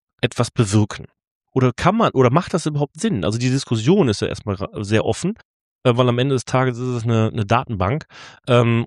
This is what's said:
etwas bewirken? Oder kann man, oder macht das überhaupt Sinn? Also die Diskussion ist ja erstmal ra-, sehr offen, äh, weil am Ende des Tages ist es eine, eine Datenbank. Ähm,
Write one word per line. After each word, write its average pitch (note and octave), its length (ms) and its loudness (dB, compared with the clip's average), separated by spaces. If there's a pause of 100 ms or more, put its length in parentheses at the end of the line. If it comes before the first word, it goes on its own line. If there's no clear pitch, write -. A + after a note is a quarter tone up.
(220)
etwas A#2+ 280 -2
bewirken? G#2 560 0 (480)
Oder B2+ 180 2
kann E3 240 0
man, - 160 2
oder B2+ 200 4
macht E3 240 0
das E3+ 100 -2
überhaupt D3 340 -4
Sinn? E3 240 -2
Also G#2+ 140 -2
die B2 140 0
Diskussion C3 580 2
ist G#2 120 -2
ja G2+ 60 -2
erstmal - 280 -6
ra-, G2 280 -8
sehr G#2 220 0
offen, F3 300 -4 (480)
äh, B2 120 2
weil B2 140 2
am A#2+ 100 0
Ende C3+ 160 0
des A#2+ 80 -2
Tages B2+ 340 0
ist B2 100 -6
es B2 160 -4
eine, A2+ 280 2
eine A2 140 -4
Datenbank. A2+ 640 -2 (400)
Ähm, A#2 400 2